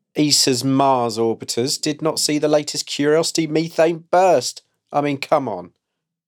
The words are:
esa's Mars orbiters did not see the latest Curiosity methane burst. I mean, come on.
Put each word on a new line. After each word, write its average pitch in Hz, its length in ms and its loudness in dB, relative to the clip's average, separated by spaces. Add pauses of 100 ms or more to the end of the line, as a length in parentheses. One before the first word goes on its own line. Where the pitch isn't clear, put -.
(140)
esa's 139 480 0
Mars 135 540 0
orbiters 113 640 -2
did 151 220 -6
not 151 180 -4
see 151 160 0
the 151 120 0
latest 151 360 0
Curiosity 156 600 0
methane 165 640 0
burst. 175 500 2 (320)
I 143 80 0
mean, 143 160 -2
come 139 320 -2
on. 90 240 -8 (560)